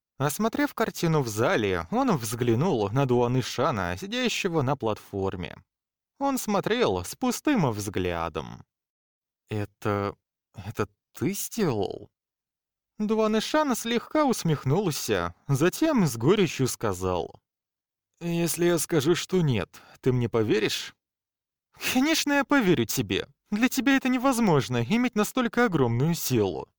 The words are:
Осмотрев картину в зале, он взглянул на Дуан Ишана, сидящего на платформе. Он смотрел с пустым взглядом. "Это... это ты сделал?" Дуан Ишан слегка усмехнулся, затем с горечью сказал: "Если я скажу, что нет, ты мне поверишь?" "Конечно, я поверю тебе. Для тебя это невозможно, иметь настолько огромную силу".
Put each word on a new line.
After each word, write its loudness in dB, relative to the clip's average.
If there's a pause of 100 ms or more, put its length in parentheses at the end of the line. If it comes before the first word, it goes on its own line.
(180)
Осмотрев -2
картину 0
в -2
зале, 0
он 2
взглянул 0
на 2
Дуан 2
Ишана, -2
сидящего -4
на 0
платформе. -4 (640)
Он 0
смотрел 0
с -12
пустым 2
взглядом. -4 (880)
"Это... -4 (380)
это -6 (260)
ты -4
сделал?" -4 (880)
Дуан 2
Ишан 0
слегка 0
усмехнулся, 0 (140)
затем 2
с -2
горечью 2
сказал: -4 (800)
"Если 0
я 4
скажу, 2
что -2
нет, -2 (200)
ты 2
мне 0
поверишь?" 0 (960)
"Конечно, 2
я 2
поверю 4
тебе. -2 (240)
Для 2
тебя 2
это -2
невозможно, 2
иметь 0
настолько 0
огромную 2
силу". 0 (120)